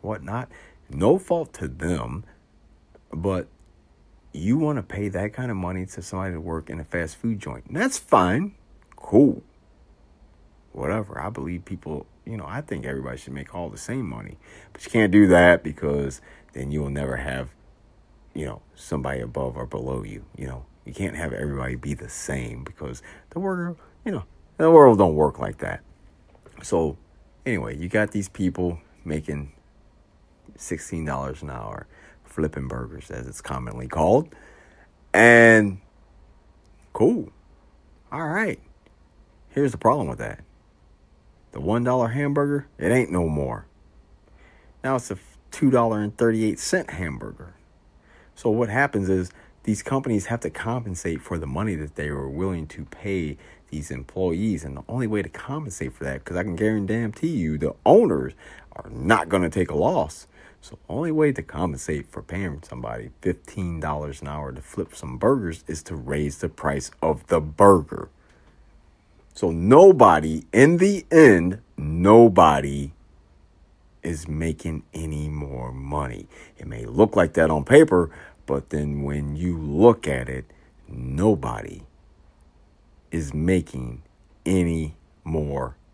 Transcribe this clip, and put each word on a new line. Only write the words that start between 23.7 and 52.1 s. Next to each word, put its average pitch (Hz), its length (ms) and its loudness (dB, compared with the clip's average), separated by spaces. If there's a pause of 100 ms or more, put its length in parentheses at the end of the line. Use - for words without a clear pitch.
you 208 80 -6
know, 135 120 -8 (320)
the 160 140 6
world 139 280 12
don't 85 180 4
work 76 240 2
like 50 180 -8
that. - 220 -10 (840)
So, 80 340 -2 (480)
anyway, 80 320 -6
you 85 120 -8
got 107 240 0
these 101 160 -4
people 87 500 -4 (260)
making 76 480 -8 (1040)
sixteen - 480 -10
dollars 67 380 -8
an 73 80 -12
hour, 53 360 -12 (360)
flipping 71 460 -6
burgers, 60 420 -12
as 62 160 -12
it's 60 140 -16
commonly 62 480 -10
called. 95 440 2 (800)
And 113 680 8 (1120)
cool. 196 380 2 (800)
All 156 160 -6
right. 190 320 -4 (880)
Here's 139 240 0
the - 60 -12
problem 120 280 2
with 62 120 -8
that. 55 260 -12 (1080)
The - 100 -12
one 113 220 -2
dollar 123 260 0
hamburger, 143 600 -2 (100)
it 85 120 -2
ain't 120 200 2
no 85 180 0
more. 67 380 -6 (1160)
Now 131 120 0
it's - 140 -6
a 98 40 -6
f-, - 220 -20 (140)
two 139 200 2
dollar 117 300 2
and 104 160 -6
thirty-eight 113 440 0
cent - 300 -2
hamburger. 64 640 -12 (840)
So 117 140 -2
what 113 180 0
happens 110 400 -2
is 92 240 0 (320)
these 104 180 -2
companies 120 440 -2
have 117 140 -6
to 78 100 -6
compensate 104 680 -8
for 87 180 -8
the 78 80 -8
money 90 280 -4
that 76 220 -10
they 73 120 -8
are 67 200 -8